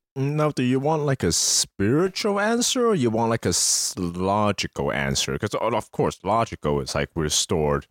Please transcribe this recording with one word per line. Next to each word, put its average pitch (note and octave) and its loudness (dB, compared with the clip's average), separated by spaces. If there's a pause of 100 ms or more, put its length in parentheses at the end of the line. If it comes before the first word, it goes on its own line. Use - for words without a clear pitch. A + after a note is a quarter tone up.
(140)
Now, D3 0
do C3+ -2
you B2+ 2
want, D3+ 0
like, C#3 0
a E2+ 2
spiritual F#3 0
answer A#3 0
or A3 4
you B2 2
want, A2+ 0
like, A2+ 0
a G2 2
s-, - 0
logical F#2 0
answer? C#2 -2
'Cause, - -4
o-, A2+ 0
of - -4
course, - -2
logical F#2 0
is, C2 -6
like, C#2+ -2
we're D#2 0
stored D2 0